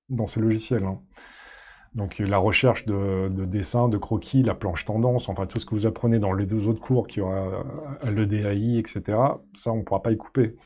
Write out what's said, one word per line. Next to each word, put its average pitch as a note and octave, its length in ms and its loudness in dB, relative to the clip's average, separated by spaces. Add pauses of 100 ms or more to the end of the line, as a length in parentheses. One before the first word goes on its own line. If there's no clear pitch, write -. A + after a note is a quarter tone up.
dans A2+ 160 -2
ces A2 140 -4
logiciels, A2 460 2
hein. F#2+ 140 -4 (960)
Donc, G2+ 240 -4
la G2+ 180 4
recherche G#2+ 480 4
de, G2 440 0
de F#2+ 160 -2
dessins, G#2 440 2
de G#2 80 2
croquis, A#2 460 0
la G#2+ 100 2
planche F#2 320 -4
tendance, A#2+ 420 0
enfin, F#2 200 -4
tout - 100 -6
ce - 80 -6
que - 80 -8
vous G#2+ 140 2
apprenez A2+ 320 2
dans G2 140 2
les G2+ 120 0
deux G2+ 220 0
autres A2+ 120 0
cours B2 280 0
qu'il G#2 160 -4
y - 20 -2
aura F#2+ 400 -4 (360)
à A#2 100 -2
l'E G#2 160 2
D G#2 180 0
A G2+ 80 0
I, A#2 240 0
et A2 80 2
cetera, G#2+ 560 0 (140)
ça, - 160 -4
on A2 120 -2
pourra F#2+ 200 -2
pas A#2 80 2
y A2 60 2
couper. A2+ 380 0 (100)